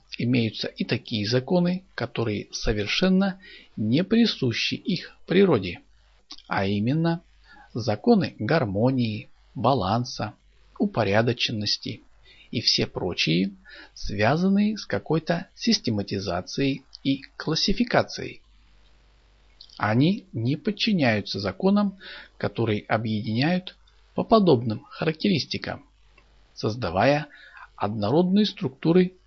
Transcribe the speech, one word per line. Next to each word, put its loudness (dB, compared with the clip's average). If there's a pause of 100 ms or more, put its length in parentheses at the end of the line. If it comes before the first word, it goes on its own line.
(180)
имеются 0
и -8
такие -4
законы, 0 (100)
которые -4
совершенно 0 (380)
не 0
присущи 0
их -6 (120)
природе, 4 (680)
а 0
именно 0 (500)
законы 2
гармонии, 0 (260)
баланса, 0 (440)
упорядоченности 0 (480)
и -2
все 0
прочие, -2 (420)
связанные 2
с -12
какой-то -2
систематизацией -2 (200)
и 0 (160)
классификацией. -2 (1400)
Они 2
не -2
подчиняются 0
законам, 0 (400)
которые -2
объединяют -2 (380)
по -2
подобным 4
характеристикам, -4 (680)
создавая 0 (500)
однородные 2
структуры 0 (120)